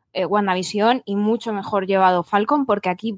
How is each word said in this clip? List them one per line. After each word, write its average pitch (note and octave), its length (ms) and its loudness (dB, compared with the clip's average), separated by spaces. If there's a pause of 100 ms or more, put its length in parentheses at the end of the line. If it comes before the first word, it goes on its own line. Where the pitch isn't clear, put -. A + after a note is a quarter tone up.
(120)
eh, F3+ 120 -2
WandaVision G3+ 800 0
y G3+ 120 -6
mucho G#3+ 360 0
mejor G3+ 340 -2
llevado F#3 360 2
Falcon, G#3+ 420 0
porque G3+ 260 0
aquí G3+ 280 -6